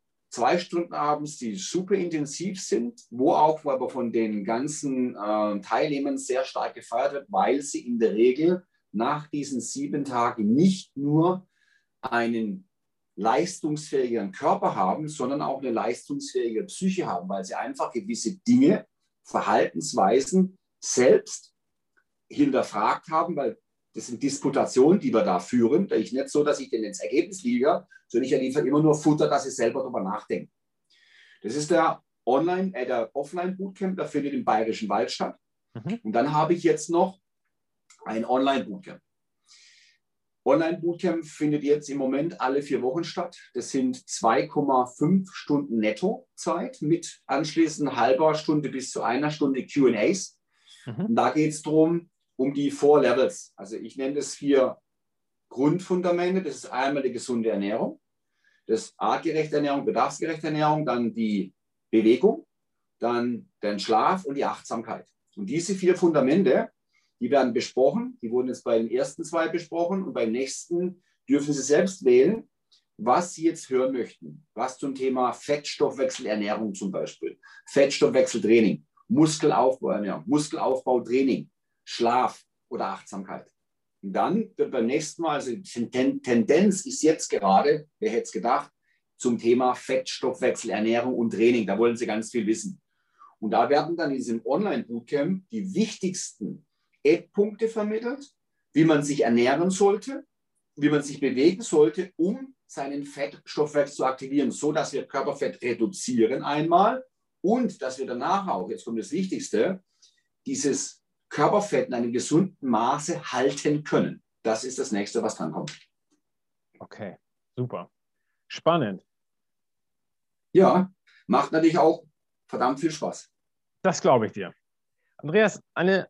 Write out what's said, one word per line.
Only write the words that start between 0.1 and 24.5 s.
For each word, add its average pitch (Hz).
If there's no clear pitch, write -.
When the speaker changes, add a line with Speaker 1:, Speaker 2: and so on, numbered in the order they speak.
Speaker 1:
zwei 127
Stunden 175
abends, 147
die 113
super 185
intensiv 165
sind, -
wo 127
auch 156
aber 131
von 120
den 107
ganzen, 127
äh, 104
Teilnehmern 139
sehr 131
stark 117
gefeiert 120
wird, 139
weil 117
sie -
in 120
der 107
Regel 139
nach 139
diesen 127
sieben 143
Tagen 120
nicht 185
nur 160
einen 113
leistungsfähigeren 127
Körper 190
haben, 123
sondern 143
auch 139
eine 127
leistungsfähige 117
Psyche 185
haben, 95
weil 95
sie -
einfach -
gewisse 107
Dinge, 135
Verhaltensweisen 135
selbst -
hinterfragt 127
haben, 170
weil 123
das -
sind 120
Disputationen, 139